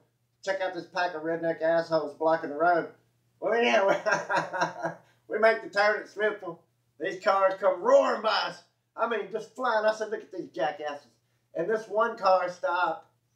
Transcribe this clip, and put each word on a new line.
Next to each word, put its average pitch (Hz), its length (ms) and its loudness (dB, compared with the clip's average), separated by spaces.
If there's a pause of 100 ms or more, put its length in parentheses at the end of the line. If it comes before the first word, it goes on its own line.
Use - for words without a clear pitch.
(420)
'Check 190 180 -4
out 185 140 -4
this 165 140 -10
pack 175 260 -2
of 151 80 -8
redneck 165 400 -2
assholes 165 520 0
blocking 160 360 0
the 143 60 -8
road.'" 165 360 2 (480)
Well, 226 220 0
yeah, 196 1300 0 (200)
<laughs> - 120 -20
we, - 100 -6
we 220 40 -4
make 220 220 4
the 160 80 -14
turn 202 300 2
at - 80 -14
Smithville. 190 520 -4 (400)
These 170 240 -6
cars 196 340 4
come 185 220 2
roaring 254 400 4
by 196 280 0
us. 165 140 -12 (320)
I 233 140 0
mean, 202 240 -4
just 214 220 -10
flying. 226 320 0
I 214 80 4
said, 214 160 -6
"Look 208 100 -4
at - 120 -18
these 165 180 -10
jackasses." 147 560 -4 (480)
And 170 140 -2
this 214 200 -2
one 220 300 0
car 185 320 4
stopped, 175 560 -2 (300)